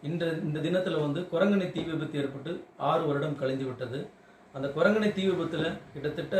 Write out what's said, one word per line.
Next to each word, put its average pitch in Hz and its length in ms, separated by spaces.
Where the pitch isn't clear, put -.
இன்று, 165 400
இந்த 151 180
தினத்துல 170 400
வந்து 147 200
குரங்கணி 185 520
தீ 160 100
விபத்து 147 360
ஏற்பட்டு 139 460
ஆறு 156 280
வருடம் 143 320
கழிந்து 135 260
விட்டது. 123 340
அந்த 139 140
குரங்கணி 202 440
தீ 190 160
விபத்துல 165 480
கிட்டத்தட்ட 151 460